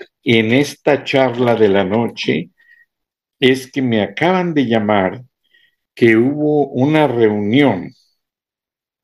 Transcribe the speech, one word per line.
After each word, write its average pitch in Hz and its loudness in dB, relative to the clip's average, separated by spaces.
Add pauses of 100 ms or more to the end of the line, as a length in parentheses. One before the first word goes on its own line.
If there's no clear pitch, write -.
(240)
en 113 0
esta 139 -2
charla 123 0
de 107 4
la 98 2
noche 113 -4 (920)
es 131 0
que 135 -6
me 117 0
acaban 175 -2
de 139 0
llamar 104 0 (720)
que 117 4
hubo 147 0
una 147 0
reunión 107 0 (1120)